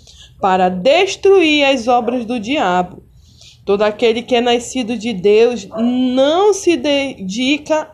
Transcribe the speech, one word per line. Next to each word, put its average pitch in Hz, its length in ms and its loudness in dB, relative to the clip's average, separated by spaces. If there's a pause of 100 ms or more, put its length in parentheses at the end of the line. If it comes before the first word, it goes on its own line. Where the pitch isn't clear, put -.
(420)
para 185 280 2
destruir 302 960 2
as 269 240 0
obras 240 380 0
do 240 140 -6
diabo. 196 640 -2 (600)
Todo 202 160 0
aquele 220 400 0
que 247 140 -4
é 233 60 2
nascido 240 560 -4
de 220 160 -6
Deus 208 540 2 (100)
não 254 760 2
se 349 240 0
dedica 277 1160 -4